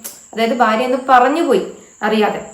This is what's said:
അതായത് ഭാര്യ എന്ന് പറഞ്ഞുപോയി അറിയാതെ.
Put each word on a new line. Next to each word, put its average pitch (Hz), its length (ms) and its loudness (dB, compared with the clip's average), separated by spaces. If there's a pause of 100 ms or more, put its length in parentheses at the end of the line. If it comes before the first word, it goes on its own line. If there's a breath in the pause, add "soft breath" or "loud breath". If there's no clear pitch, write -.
(340 loud breath)
അതായത് 226 200 -2
ഭാര്യ 226 300 0
എന്ന് 254 140 -2 (120)
പറഞ്ഞുപോയി 269 520 4 (420 loud breath)
അറിയാതെ. 214 380 0 (120)